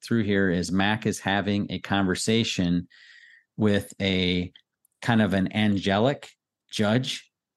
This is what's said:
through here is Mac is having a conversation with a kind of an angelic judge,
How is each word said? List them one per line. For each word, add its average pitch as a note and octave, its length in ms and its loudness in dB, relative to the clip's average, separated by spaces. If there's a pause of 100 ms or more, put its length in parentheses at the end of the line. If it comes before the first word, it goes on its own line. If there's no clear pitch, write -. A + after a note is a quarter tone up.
through A#2 200 0
here G2 260 2
is E2+ 220 0
Mac G2+ 340 0
is G#2 140 -2
having G2+ 500 -2
a F#2+ 80 -6
conversation F#2 1080 0 (680)
with G#2 460 0
a F2+ 500 0 (520)
kind A2+ 180 4
of G2 140 2
an F#2+ 200 0
angelic G#2 720 0 (440)
judge, C#3 580 -2 (280)